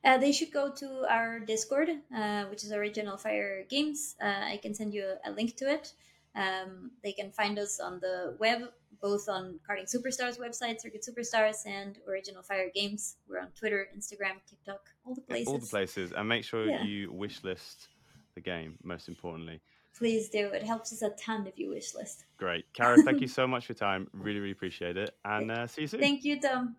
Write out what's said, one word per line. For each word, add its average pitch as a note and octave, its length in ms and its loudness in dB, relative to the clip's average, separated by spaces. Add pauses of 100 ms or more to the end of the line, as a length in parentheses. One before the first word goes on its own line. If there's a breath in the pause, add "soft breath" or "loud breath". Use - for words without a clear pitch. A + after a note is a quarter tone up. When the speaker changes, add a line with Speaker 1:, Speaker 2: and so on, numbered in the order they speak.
Speaker 1:
Uh, C4 140 10
they C#4+ 140 8
should D#4+ 180 0
go C#4 220 2
to C4+ 380 -6
our A3+ 300 2
Discord, A3 480 2 (260)
uh, G#3 320 0
which G#3 180 -8
is G#3 80 -6
Original G#3 440 -2
Fire G3+ 520 -2
Games. D4 520 0
Uh, - 60 0
I G3+ 340 0
can G#3 140 -6
send G#3+ 200 -4
you G3 200 -2 (100)
a, G#3+ 60 -4
a - 20 -8
link A3+ 240 0
to C4+ 160 0
it. D#4 200 -2 (420 soft breath)
Um, F#3+ 560 -4 (140)
they G3 80 -2
can G3 180 -6
find G#3 280 0
us G3+ 200 -2
on F3+ 220 -6
the F#3 400 -2
web, A#3 220 4 (400)
both G3+ 260 2
on F#3 400 -4
Karting G3 160 -4 (100)
Superstars B3 460 -2
website, A#3 400 -4
Circuit A3 280 -12
Superstars, A3 580 2
and G3 320 -6 (100)
Original F#3+ 340 -6
Fire F#3+ 320 0
Games. G3+ 420 -2 (120)
We're F#3 120 -6
on F#3 140 -8
Twitter, G3+ 420 0
Instagram, G3+ 520 -6
TikTok, - 400 -14 (160)
all B3+ 100 -6
the - 140 -10
Speaker 2:
Yeah, - 180 -2
all C3+ 80 0
the C#3+ 120 0
Speaker 1:
places. - 40 -10
Speaker 2:
places. F#2+ 420 -2
And G#2+ 160 -2
make A2+ 160 2
sure A2+ 220 -2
Speaker 1:
Yeah. G#2 160 0
Speaker 2:
you G2+ 300 -4
wishlist - 760 -8 (460 soft breath)
the F2 60 -14
game, D#2+ 420 -6
most F2 260 -8
importantly. E2 520 -10 (360 soft breath)
Speaker 1:
Please A3+ 340 0
do. G#3 180 0
It G3+ 160 -2
helps A3+ 280 -4
us A3+ 100 -6
a G#3 80 2
ton G#3 360 -4
if - 140 -14
you - 80 -4
wishlist. - 560 -8 (140)
Speaker 2:
Great. F2 340 0
Kara, A#2+ 300 12
thank - 180 6
you B2+ 80 0
Speaker 1:
<laughs> - 120 -2
Speaker 2:
so B2+ 60 6
much B2+ 200 0
for A#2+ 80 -8
your - 40 -10
time. G2 340 2
Really, G#2 280 -2
really G2 120 -4
appreciate F2 440 -4
it. G2+ 180 -4 (100)
And, G#2+ 240 0
Speaker 1:
Yeah. A#2 140 -2
Speaker 2:
uh, A#2+ 60 -4
see - 140 -6
you D3+ 60 -2
soon. A3+ 120 -4
Speaker 1:
Thank C#4+ 240 2
you, C#4+ 160 0
Tom. C4 380 0